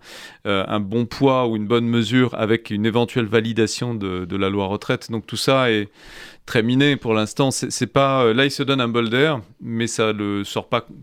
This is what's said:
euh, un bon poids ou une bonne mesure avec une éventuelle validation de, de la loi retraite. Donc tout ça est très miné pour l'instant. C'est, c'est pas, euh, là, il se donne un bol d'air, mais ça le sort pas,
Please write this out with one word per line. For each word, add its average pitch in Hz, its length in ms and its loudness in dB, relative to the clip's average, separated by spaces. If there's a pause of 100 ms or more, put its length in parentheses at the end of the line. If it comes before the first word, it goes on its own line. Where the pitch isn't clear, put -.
(460)
euh, 98 220 0
un 104 120 -2
bon 110 260 -2
poids 131 400 2
ou 113 100 -2
une 104 100 -4
bonne 117 220 2
mesure 117 460 2
avec 113 360 0
une 104 160 0
éventuelle 117 400 0
validation 113 680 0
de, 95 300 -4
de 90 120 -6
la 98 140 0
loi 98 160 0
retraite. 104 440 -4
Donc 113 160 -6
tout 117 100 -8
ça 131 360 2
est 104 160 0 (580)
très 120 160 0
miné 135 320 4
pour 117 200 -2
l'instant. 110 360 0
C'est, 120 220 -4
c'est 120 160 -2
pas, 135 340 2
euh, 113 100 6
là, 123 120 2
il 143 80 0
se 147 100 -4
donne 135 180 0
un 120 60 0
bol 117 240 0
d'air, 135 300 2 (200)
mais 117 280 -4
ça 110 240 0
le 101 320 -2
sort - 240 -6
pas, 120 180 -2 (160)